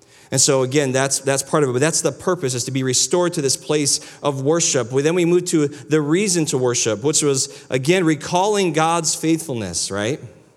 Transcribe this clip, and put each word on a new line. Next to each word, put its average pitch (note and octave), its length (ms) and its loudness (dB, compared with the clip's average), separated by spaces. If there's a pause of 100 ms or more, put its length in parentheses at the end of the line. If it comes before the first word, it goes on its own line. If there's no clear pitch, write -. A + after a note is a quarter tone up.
(320)
And C3 80 0
so, C3+ 240 4
again, B2+ 300 0
that's, C3+ 260 0
that's C3+ 240 0
part D#3 200 2
of C3 60 2
it, B2 40 -2
but B2 60 0
that's D#3+ 220 0
the D#3 120 -2
purpose, F3 400 -2
is A#2+ 100 -4
to C3 80 -8
be C3 120 -2
restored E3+ 500 0
to D#3+ 80 -4
this C3 160 0
place D3+ 420 -2 (240)
of C3+ 180 -2
worship. C#3 480 0
We, C3+ 120 0
then D#3 120 2
we F3+ 120 2
move F3 200 2
to D3+ 220 2
the D3 340 -2
reason E3+ 440 0
to C3+ 120 -2
worship, A#2 460 0
which D#3 180 0
was, C#3 480 -2
again, D#3+ 360 2
recalling F3+ 680 0
God's D#3+ 420 0
faithfulness, C3+ 760 -4
right? G#2 300 -2 (360)